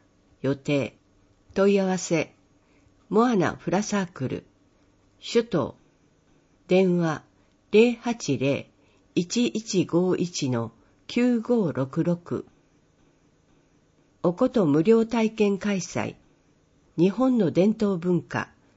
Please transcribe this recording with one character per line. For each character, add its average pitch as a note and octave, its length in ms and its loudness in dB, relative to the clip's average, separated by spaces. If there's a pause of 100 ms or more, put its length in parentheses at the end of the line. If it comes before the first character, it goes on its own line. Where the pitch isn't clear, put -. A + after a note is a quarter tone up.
(420)
ー、 - 60 -2
予 C#3 80 -2
定。 C3+ 400 -4 (580)
問 G3 180 4
い G3+ 60 4
合 F#3+ 80 0
わ F#3 120 -2
せ、 - 360 -4 (760)
モ A3 160 2
ア B3 120 0
ナ D3+ 160 0
フ - 180 -10
ラ G3+ 140 0
サ G3+ 180 -2
ー F3+ 40 -6
ク B2+ 220 -8
ル、 - 160 -10 (760)
首 A3+ 260 -2
都。 D3+ 300 -4 (880)
電 F3+ 320 4
話、 D#3+ 240 -2 (480)
零 A#3 240 4
八 A3+ 420 -4
零 C3 300 -2 (480)
一 G3+ 320 -2
一 G#3+ 380 -2
五 F3+ 320 0
一 F3 340 -4
の A#2 220 -4 (340)
九 A#3+ 340 0
五 A3 320 0
六 C3+ 300 -4
六。 F3 440 -4 (1800)
お F3 120 0
琴 A#3 320 2
無 D3 160 4
料 A3+ 240 4
体 A3+ 240 -2
験 G3+ 280 0
開 G3+ 200 -4
催。 A2 380 -6 (840)
日 F3+ 120 4
本 B3+ 280 2
の E3 140 2
伝 G3 220 4
統 G3+ 220 -2
文 F3 240 0
化、 - 300 -6 (260)